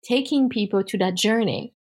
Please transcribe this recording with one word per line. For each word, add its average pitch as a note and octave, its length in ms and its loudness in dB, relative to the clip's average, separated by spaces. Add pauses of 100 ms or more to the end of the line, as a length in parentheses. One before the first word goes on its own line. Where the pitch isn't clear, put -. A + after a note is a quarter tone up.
taking C4+ 460 0
people G3+ 340 0
to G3 160 -4
that F#3 160 2
journey G#3 580 0 (120)